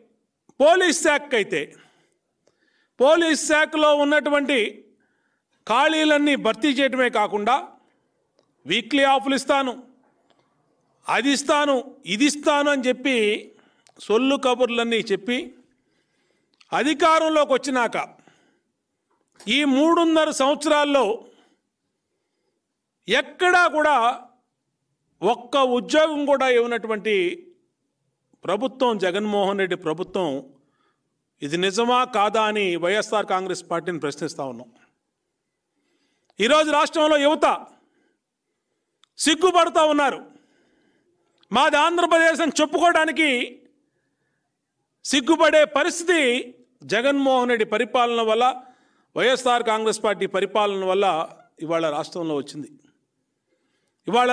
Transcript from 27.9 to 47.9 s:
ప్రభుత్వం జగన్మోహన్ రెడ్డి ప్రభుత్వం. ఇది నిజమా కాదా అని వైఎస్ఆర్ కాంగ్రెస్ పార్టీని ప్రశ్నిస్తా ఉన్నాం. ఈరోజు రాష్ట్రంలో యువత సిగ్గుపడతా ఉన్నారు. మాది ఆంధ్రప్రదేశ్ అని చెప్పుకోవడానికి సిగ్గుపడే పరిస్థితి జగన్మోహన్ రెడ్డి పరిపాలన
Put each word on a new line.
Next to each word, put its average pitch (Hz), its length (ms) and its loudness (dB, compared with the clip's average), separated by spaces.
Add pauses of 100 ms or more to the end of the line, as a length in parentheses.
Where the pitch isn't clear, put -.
ప్రభుత్వం 240 460 -2 (120)
జగన్మోహన్ 202 600 -2
రెడ్డి 180 140 -4 (100)
ప్రభుత్వం. 175 420 -4 (1120)
ఇది 151 240 -6
నిజమా 233 340 0 (160)
కాదా 214 360 0
అని 208 140 -2 (200)
వైఎస్ఆర్ 202 480 -2
కాంగ్రెస్ 185 380 -6
పార్టీని 170 340 -6
ప్రశ్నిస్తా 143 480 -8
ఉన్నాం. 117 160 -18 (1800)
ఈరోజు 302 320 2
రాష్ట్రంలో 302 480 2
యువత 302 200 2 (1800)
సిగ్గుపడతా 339 580 2 (100)
ఉన్నారు. 277 280 0 (1300)
మాది 294 340 2
ఆంధ్రప్రదేశ్ 330 600 2
అని - 140 -4
చెప్పుకోవడానికి 311 680 2 (1800)
సిగ్గుపడే 311 520 2 (140)
పరిస్థితి 339 440 0 (720)
జగన్మోహన్ 262 600 0
రెడ్డి 220 220 0
పరిపాలన 240 560 0